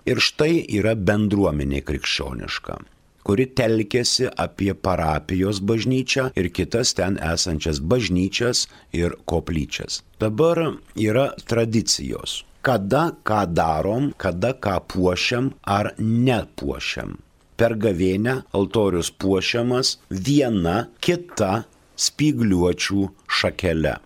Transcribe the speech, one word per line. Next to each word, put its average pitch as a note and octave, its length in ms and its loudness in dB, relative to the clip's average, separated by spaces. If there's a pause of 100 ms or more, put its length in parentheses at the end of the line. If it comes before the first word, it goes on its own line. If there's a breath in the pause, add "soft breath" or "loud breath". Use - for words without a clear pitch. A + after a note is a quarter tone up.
Ir B2 80 2
štai D#3+ 480 2
yra G#2+ 320 2
bendruomenė F2+ 880 2
krikščioniška, C2 960 -6 (440)
kuri G#2+ 200 2
telkiasi A2+ 880 0
apie F#2+ 420 -2
parapijos F2+ 840 -2
bažnyčią B2 720 0
ir F#2 160 0
kitas A2+ 460 -2
ten F#2+ 240 0
esančias D#2+ 600 -2
bažnyčias F#2+ 840 0 (300 loud breath)
ir E2+ 180 0 (140)
koplyčias. - 720 -4 (160)
Dabar D#3 640 0 (160)
yra A2 480 0
tradicijos. A2+ 1000 -2 (200)
Kada B2+ 480 2 (120)
ką G#2 280 2
darom, E2 680 0
kada G2 380 -2
ką F#2+ 320 -2
puošiam F#2+ 720 0
ar G2+ 400 0
nepuošiam. G2 1200 -2 (400)
Per A2+ 160 2
gavėnią G2+ 680 2 (100)
altorius F#2+ 600 2
puošiamas A#2 840 0 (100)
viena G#2 800 2 (120)
kita A2+ 680 0 (300)
spygliuočių G2 1120 2 (200)
šakele. D#2+ 680 0 (100)